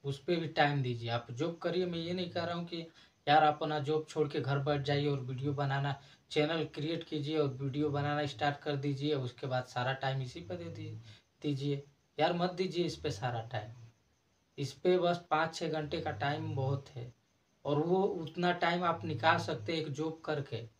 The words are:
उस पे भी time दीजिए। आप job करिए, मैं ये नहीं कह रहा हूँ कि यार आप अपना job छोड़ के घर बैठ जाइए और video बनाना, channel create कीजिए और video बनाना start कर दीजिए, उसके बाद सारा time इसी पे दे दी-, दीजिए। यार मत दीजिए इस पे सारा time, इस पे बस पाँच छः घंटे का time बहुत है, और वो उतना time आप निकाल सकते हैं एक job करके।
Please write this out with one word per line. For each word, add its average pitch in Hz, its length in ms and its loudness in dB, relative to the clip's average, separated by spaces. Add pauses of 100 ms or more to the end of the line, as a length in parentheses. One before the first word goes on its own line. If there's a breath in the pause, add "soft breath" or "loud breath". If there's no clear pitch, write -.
उस 139 200 -6
पे 175 120 2
भी 165 120 -2
time 143 340 4
दीजिए। 117 280 -2
आप 120 220 -2
job 165 260 -2
करिए, 180 280 0
मैं 170 140 -4
ये 170 140 -4
नहीं 180 160 -2
कह 175 140 -2
रहा 170 120 -2
हूँ 175 100 -4
कि 170 160 -8 (460 loud breath)
यार 156 160 8
आप 151 100 6
अपना 151 260 0
job 151 300 0
छोड़ 151 180 2
के 151 140 -2
घर 139 180 0
बैठ 143 220 2
जाइए 143 260 2
और 139 120 2
video 135 340 -4
बनाना, 139 460 0 (320 loud breath)
channel 156 340 2
create 160 380 -4
कीजिए 151 340 -2
और 147 160 4
video 139 360 0
बनाना 147 360 0
start 143 320 0
कर 147 180 -2
दीजिए, 143 400 0
उसके 127 320 -4
बाद 127 180 0
सारा 127 280 -2
time 135 280 -2
इसी 165 200 -8
पे 175 160 -8
दे 170 120 -10
दी-, - 280 -10 (440 loud breath)
दीजिए। 143 420 0 (340)
यार 170 160 4
मत 175 180 2
दीजिए 175 340 0
इस 151 100 -4
पे 147 160 -4
सारा 117 320 -2
time, - 280 -8 (840)
इस 139 160 -6
पे 180 240 2
बस 175 320 2
पाँच 165 260 2
छः 160 160 -2
घंटे 156 300 -4
का 151 160 -4
time 151 380 -2
बहुत 135 340 0
है, 123 240 -12 (520)
और 147 140 2
वो 175 220 4
उतना 175 540 0
time 175 280 2
आप 170 220 0
निकाल 160 320 4
सकते 165 360 -2
हैं 160 60 0
एक 147 120 -4
job 160 340 -4
करके। 123 420 -4 (120)